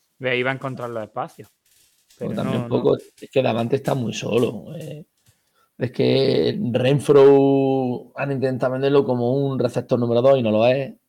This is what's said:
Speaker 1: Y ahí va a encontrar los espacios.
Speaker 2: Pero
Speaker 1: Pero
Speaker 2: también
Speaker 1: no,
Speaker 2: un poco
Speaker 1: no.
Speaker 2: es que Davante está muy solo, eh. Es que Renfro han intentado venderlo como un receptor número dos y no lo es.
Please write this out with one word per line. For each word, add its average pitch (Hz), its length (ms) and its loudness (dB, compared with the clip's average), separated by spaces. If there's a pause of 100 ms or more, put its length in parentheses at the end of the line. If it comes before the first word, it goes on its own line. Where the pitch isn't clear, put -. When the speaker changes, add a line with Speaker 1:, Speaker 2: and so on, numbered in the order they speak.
(180)
Speaker 1:
Y 131 80 -10
ahí 127 160 0
va 127 80 0
a 135 60 -2
encontrar 127 340 -10
los 113 140 -8
espacios. 107 500 -12 (640)
Speaker 2:
Pero - 120 -8
Speaker 1:
Pero - 120 -6
Speaker 2:
también 131 180 -4
Speaker 1:
no, 123 60 -4
Speaker 2:
un 117 40 -12
poco 123 220 2
Speaker 1:
no. 135 60 0
Speaker 2:
es - 340 -18
que 135 100 0
Davante 120 360 -2
está - 180 -4
muy 120 180 -4
solo, 117 640 -4
eh. 156 300 -16 (720)
Es 123 160 -6
que 127 640 0 (140)
Renfro 135 1400 4
han 139 160 -6
intentado 131 420 -2
venderlo 139 300 2
como 123 300 0
un 139 260 -2
receptor 123 400 -2
número 120 220 2
dos 135 160 6
y 127 60 -2
no 110 80 0
lo 107 160 2
es. 135 260 -2 (160)